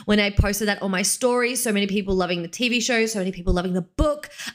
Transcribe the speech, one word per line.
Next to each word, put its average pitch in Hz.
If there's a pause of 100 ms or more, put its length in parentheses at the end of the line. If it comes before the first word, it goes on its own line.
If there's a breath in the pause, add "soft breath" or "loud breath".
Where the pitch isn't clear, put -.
when 208
I 202
posted 202
that 202
on 196
my 185
story. 247
So 247
many 202
people 190
loving 175
the 170
T 240
V 240
show, 226
so 220
many 185
people 175
loving 180
the 180
book. 294 (260 loud breath)